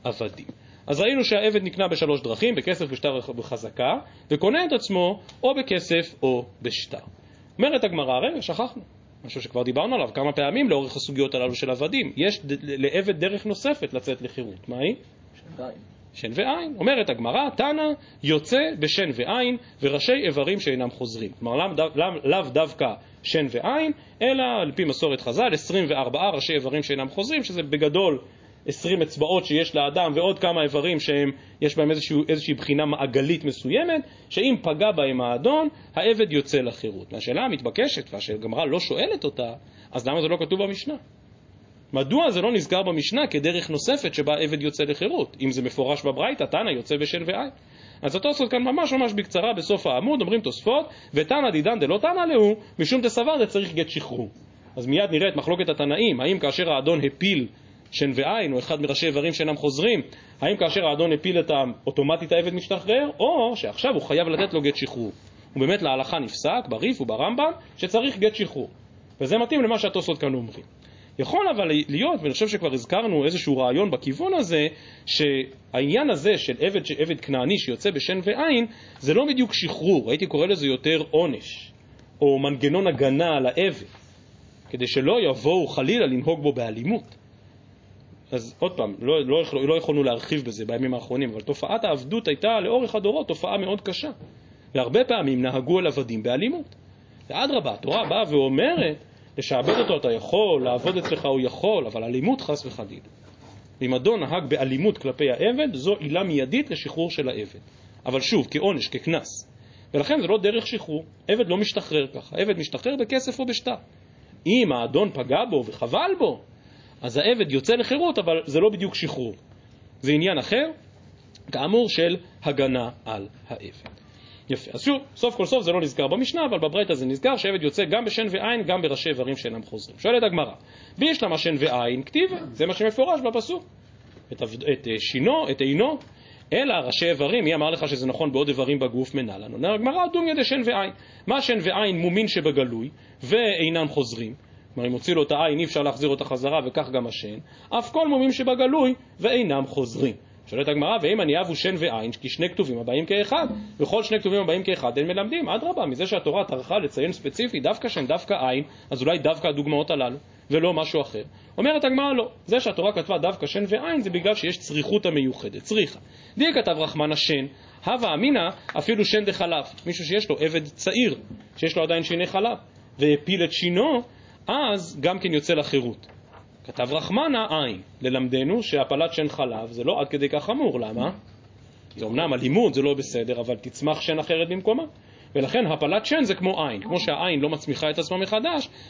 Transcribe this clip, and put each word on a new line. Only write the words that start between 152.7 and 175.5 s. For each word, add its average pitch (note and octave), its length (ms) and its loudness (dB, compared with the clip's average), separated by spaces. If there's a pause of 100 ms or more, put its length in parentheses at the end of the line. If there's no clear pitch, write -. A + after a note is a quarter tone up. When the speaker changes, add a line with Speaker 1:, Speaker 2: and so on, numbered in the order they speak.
Speaker 1:
הבאים B2+ 260 -2
כאחד, G#3 420 0 (320)
וכל G#3 240 2
שני G#3+ 160 0
כתובים G3+ 220 2
הבאים F3+ 220 0
כאחד, C3 340 0
אין D3 100 0
מלמדים". G#3 420 -2
אדרבה, B3+ 360 -2
מזה C#3+ 220 -2
שהתורה F#3 380 0
טרחה C3 320 -4
לציין D#3+ 340 -2
ספציפי, F#3+ 480 -4
דווקא A3 300 -2
שן, D3+ 180 -4
דווקא F3 260 -2
עין, C3 300 0 (280)
אז B2+ 100 -4
אולי E3 160 2
דווקא D#3 300 2
הדוגמאות D3 440 0
הללו, C3 260 0 (340)
ולא E3 220 4
משהו D#3 280 0
אחר. G#2+ 220 -6 (340)
אומרת D4 280 2
הגמרא, C4+ 280 2
"לא. A#3 180 0 (140)
זה A#3 140 2
שהתורה G#3 340 0
כתבה F3+ 240 -2
דווקא D#3+ 300 -2
שן G3+ 200 -2
ועין, C4+ 340 0
זה G3 80 -2
בגלל F3+ 260 2
שיש F3 220 -4
צריכות D3+ 480 -2
המיוחדת. C3 560 -2
צריכה. G#3+ 380 0 (380)
דהי D4+ 160 4
כתב G3+ 240 2
רחמנא D3+ 380 0
שן, C#3 300 0 (400)
הווה A3 280 0
אמינא, G3 360 2 (280)
אפילו G#3 280 2
שן G#3+ 200 2
דחלב". E3+ 380 -2 (220)
מישהו F3 200 -6
שיש G3+ 240 0
לו D3+ 100 2
עבד D#3+ 240 2
צעיר, F#3+ 520 0 (420)
שיש E3 200 0
לו D#3+ 60 4
עדיין E3 200 2
שיני E3+ 220 0
חלב, G#3 320 0 (420)
והפיל D3+ 440 4
את E3 80 0
שינו, A#3 500 2 (460)
אז G#3 540 -2
גם F3+ 180 0
כן F3 140 -2
יוצא D3+ 200 2